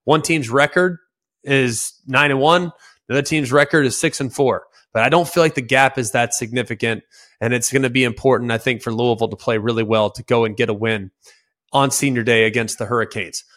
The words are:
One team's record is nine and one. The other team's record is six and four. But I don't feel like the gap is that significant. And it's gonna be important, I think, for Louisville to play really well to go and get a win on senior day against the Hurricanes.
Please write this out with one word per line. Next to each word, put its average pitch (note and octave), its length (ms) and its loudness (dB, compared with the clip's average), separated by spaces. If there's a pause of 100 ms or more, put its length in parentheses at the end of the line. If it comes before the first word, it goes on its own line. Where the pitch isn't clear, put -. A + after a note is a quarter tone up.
One D3 180 2
team's D3 280 -2
record E3+ 480 2 (440)
is C3 520 -2 (120)
nine C#3 240 2
and C3+ 80 2
one. E3 320 2 (380)
The A#2+ 60 -4
other C#3 80 2
team's C#3+ 280 -2
record C#3+ 360 4
is A#2 120 -2
six - 220 -2
and C3 120 -4
four. A#2+ 340 -2 (260)
But A2 100 0
I B2 60 2
don't E3 180 4
feel E3+ 160 0
like D#3+ 120 2
the B2+ 80 -4
gap C3 360 2
is A#2 140 -4
that A#2+ 220 0
significant. A#2 680 -4 (380)
And A#2 140 0
it's A#2+ 180 -2
gonna C3 180 2
be B2+ 140 2
important, A#2+ 480 0
I A2+ 60 -2
think, A#2+ 240 -4
for A#2 100 -6
Louisville A2+ 380 0
to G#2 60 -10
play A2+ 220 -2
really A2+ 240 -2
well G#2+ 280 0
to - 120 -14
go A#2 220 0
and A2 120 -4
get A#2 120 0
a G#2+ 60 -4
win G#2 360 -4 (640)
on C#3 180 2
senior B2+ 320 0
day A2+ 220 4
against A2+ 340 -2
the A2 80 -6
Hurricanes. A2 580 -6 (120)